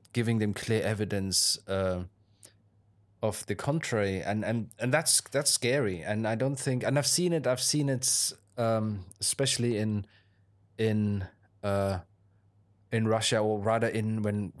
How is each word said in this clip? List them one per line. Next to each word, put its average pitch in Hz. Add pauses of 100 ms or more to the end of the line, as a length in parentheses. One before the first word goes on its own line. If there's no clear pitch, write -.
(140)
giving 113
them 107
clear 110
evidence, 98
uh, 95 (1200)
of 104
the 101
contrary. 104
And, 104
and, 113 (100)
and 123
that's, 156 (120)
that's 139
scary. 117
And 107
I 110
don't 131
think, 127
and 131
I've 139
seen 175
it, 143
I've 127
seen 143
it, - (240)
um, 110 (160)
especially 120
in, 107 (720)
in, 104 (360)
uh, 98 (920)
in 110
Russia, 110
or 107
rather 110
in, 110
when 104